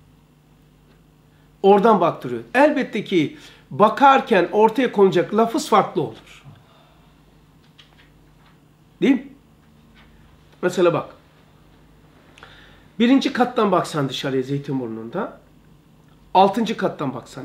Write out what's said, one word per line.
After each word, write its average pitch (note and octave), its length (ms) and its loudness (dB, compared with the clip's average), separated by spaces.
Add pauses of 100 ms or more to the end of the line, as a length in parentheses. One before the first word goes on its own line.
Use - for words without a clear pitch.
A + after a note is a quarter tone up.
(1600)
Oradan G3+ 380 6
baktırıyor. C3 420 -4 (120)
Elbette B3+ 500 0
ki D#3 340 -2 (320)
bakarken G#3+ 840 2
ortaya A3 400 0
konacak F3+ 420 2
lafız A3+ 340 -2
farklı - 340 0
olur. - 420 -16 (2500)
Değil B3+ 120 4
mi? - 140 -6 (1300)
Mesela F3+ 300 0
bak. - 220 -8 (1800)
Birinci C4 340 2
kattan A#3 400 0
baksan D#3 360 -2
dışarıya C3+ 340 -4
Zeytinburnu'nda, C3 960 -8 (920)
altıncı G3 420 2
kattan D3 380 -6
baksan B2+ 300 -16